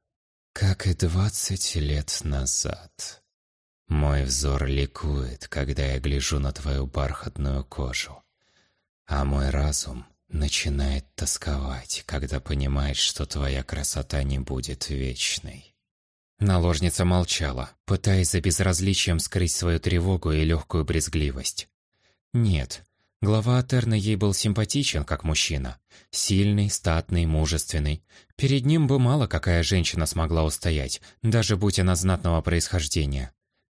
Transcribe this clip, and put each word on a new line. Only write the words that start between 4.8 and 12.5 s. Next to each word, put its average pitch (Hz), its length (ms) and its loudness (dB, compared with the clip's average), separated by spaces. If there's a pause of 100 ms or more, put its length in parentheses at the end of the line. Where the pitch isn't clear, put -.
когда 69 380 -2
я 67 140 -2
гляжу 71 380 -2
на 67 140 -2
твою 69 340 -4
бархатную 67 800 -4
кожу, - 580 -8 (840)
а 69 180 -2
мой 69 260 0
разум 69 560 -4 (220)
начинает 69 840 -2
тосковать, 67 920 -4
когда 69 340 -4
понимает, 69 560 -2